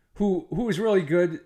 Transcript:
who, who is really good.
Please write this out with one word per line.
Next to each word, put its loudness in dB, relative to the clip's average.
who, -2
who -2
is -2
really 2
good. 0